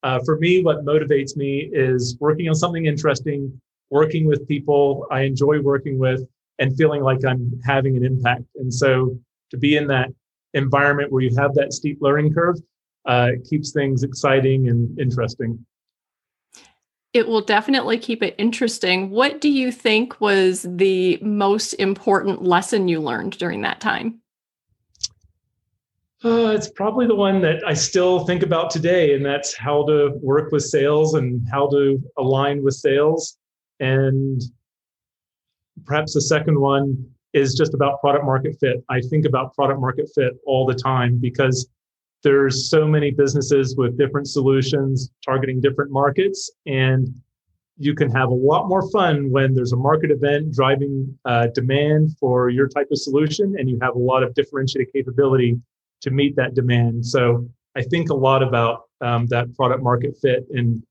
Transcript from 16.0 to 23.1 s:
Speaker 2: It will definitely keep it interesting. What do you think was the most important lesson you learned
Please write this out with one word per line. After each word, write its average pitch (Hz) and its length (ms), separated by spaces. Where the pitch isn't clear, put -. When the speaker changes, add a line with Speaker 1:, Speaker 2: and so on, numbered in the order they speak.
Speaker 2:
It 226 140
will 226 140
definitely 226 580
keep 233 240
it 190 160
interesting. 202 720
What 277 300
do 294 100
you 262 220
think 233 480
was 190 460
the 180 540
most 208 540
important 196 720
lesson 185 420
you 170 140
learned 131 380